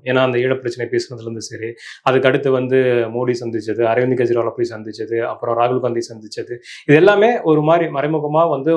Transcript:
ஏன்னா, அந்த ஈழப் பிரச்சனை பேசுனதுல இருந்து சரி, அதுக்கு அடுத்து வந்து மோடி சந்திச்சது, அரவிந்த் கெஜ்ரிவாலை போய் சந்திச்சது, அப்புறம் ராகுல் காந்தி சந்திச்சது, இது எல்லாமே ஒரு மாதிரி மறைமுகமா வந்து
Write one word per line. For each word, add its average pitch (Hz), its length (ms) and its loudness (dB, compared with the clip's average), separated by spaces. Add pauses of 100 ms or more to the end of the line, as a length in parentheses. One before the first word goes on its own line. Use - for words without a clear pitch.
ஏன்னா, 127 160 0
அந்த 123 160 0
ஈழப் 131 220 0
பிரச்சனை 120 300 -6
பேசுனதுல 120 320 -6
இருந்து 113 200 -10
சரி, 110 280 -12 (340)
அதுக்கு 131 240 4
அடுத்து 143 240 2
வந்து 127 260 0 (320)
மோடி 123 240 -2
சந்திச்சது, 113 520 -4
அரவிந்த் 123 320 2
கெஜ்ரிவாலை 117 340 0
போய் 117 180 -4
சந்திச்சது, 110 540 -8
அப்புறம் 120 340 -4
ராகுல் 123 240 0
காந்தி 117 220 -4
சந்திச்சது, 113 520 -12 (300)
இது 147 120 8
எல்லாமே 202 320 6 (140)
ஒரு 156 180 2
மாதிரி 165 280 2
மறைமுகமா 151 600 0
வந்து 143 280 0